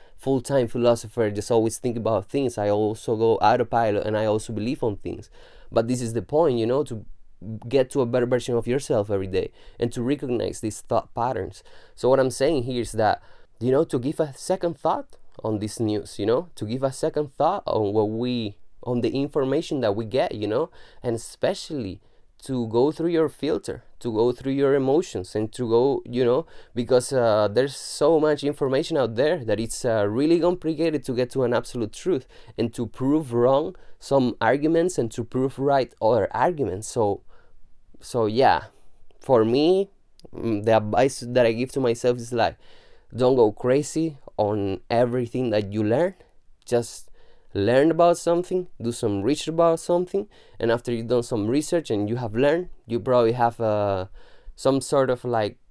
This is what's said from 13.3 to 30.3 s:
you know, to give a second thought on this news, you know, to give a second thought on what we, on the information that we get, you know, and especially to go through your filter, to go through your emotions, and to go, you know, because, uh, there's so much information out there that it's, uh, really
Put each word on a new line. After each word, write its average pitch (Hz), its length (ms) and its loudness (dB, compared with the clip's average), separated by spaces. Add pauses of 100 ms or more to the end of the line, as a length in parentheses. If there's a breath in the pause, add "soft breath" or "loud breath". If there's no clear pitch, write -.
you 123 100 0
know, 139 140 4
to 160 140 -2
give 139 220 -2
a 143 140 -2
second 180 420 -4
thought 214 400 -2 (260)
on 110 180 -2
this 107 200 -6
news, 107 380 -4
you 101 80 -4
know, 135 300 0
to - 100 -8
give 123 160 -4
a 135 100 -2
second 151 440 -4
thought 180 300 0
on 104 260 0
what 107 180 2
we, 117 480 -4 (240)
on 123 180 -2
the 117 100 0
information 139 720 -2
that 107 160 2
we 113 80 -4
get, 127 300 -2
you 104 140 -4
know, 127 220 0 (320 loud breath)
and 117 140 -2
especially 127 840 -6 (400)
to 123 280 -4
go 123 240 4
through 160 160 -4
your 160 200 2
filter, - 540 -4 (160)
to 120 140 -6
go 113 180 2
through 135 220 -4
your 139 220 2
emotions, 135 600 0
and 107 180 -2
to 123 160 -6
go, 120 380 4
you 123 180 -2
know, 127 220 2 (260 loud breath)
because, 123 400 2
uh, 110 380 4
there's 131 240 0
so 151 460 2
much 151 240 2
information 143 520 -2
out 113 200 0
there 147 280 0
that 107 140 0
it's, - 260 -6
uh, 113 240 2
really 147 300 2